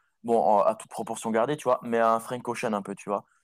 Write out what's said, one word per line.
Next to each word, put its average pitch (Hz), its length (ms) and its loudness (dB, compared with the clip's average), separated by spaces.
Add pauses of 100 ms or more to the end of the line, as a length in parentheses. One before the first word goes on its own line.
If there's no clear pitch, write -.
(240)
bon, 117 140 2
en, 101 220 4
à 110 160 4
toute - 160 -18
proportion 113 400 -8
gardée, 120 240 0
tu 143 80 -12
vois, 127 180 2
mais 117 160 -2
à 113 140 4
un 113 80 2
Frank 120 280 -8
Ocean 117 260 -4
un 101 80 -2
peu, 101 120 -10
tu - 160 -10
vois. 101 140 -2 (200)